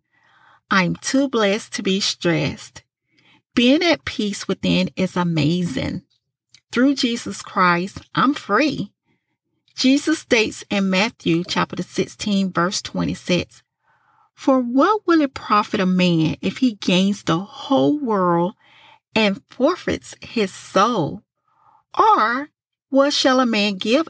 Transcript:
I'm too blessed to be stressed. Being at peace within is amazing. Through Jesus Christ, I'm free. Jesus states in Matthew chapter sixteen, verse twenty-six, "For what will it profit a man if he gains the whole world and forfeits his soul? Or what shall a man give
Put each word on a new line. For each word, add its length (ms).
I'm 260
too 340
blessed 440
to 80
be 180
stressed. 840
Being 280
at 220
peace 420
within 500
is 200
amazing. 840
Through 240
Jesus 440
Christ, 640
I'm 200
free. 580
Jesus 440
states 500
in 220
Matthew 520
chapter 400
sixteen, 680
verse 300
twenty-six, 800
"For 260
what 460
will 160
it 100
profit 480
a 60
man 560
if 160
he 160
gains 480
the 160
whole 600
world 540
and 340
forfeits 720
his 320
soul? 720
Or 520
what 240
shall 260
a 60
man 320
give 320